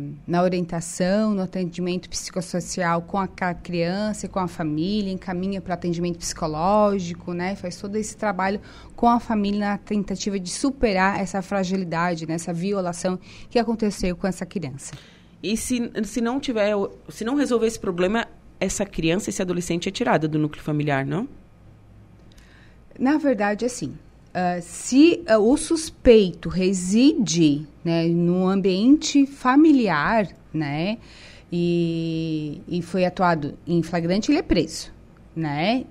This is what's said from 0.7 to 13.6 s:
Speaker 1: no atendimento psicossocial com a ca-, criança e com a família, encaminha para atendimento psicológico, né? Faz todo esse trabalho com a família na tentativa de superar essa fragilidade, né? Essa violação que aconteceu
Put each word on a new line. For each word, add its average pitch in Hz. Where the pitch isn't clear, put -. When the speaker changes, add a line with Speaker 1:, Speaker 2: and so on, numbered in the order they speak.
Speaker 1:
no 190
atendimento 180
psicossocial 170
com 196
a 190
ca-, 180
criança 185
e -
com -
a 180
família, 180
encaminha 185
para 180
atendimento 175
psicológico, 175
né? 185
Faz 175
todo 202
esse 214
trabalho 196
com 233
a 233
família 208
na 202
tentativa 202
de 175
superar 202
essa 190
fragilidade, 180
né? 160
Essa 170
violação 180
que 247
aconteceu 208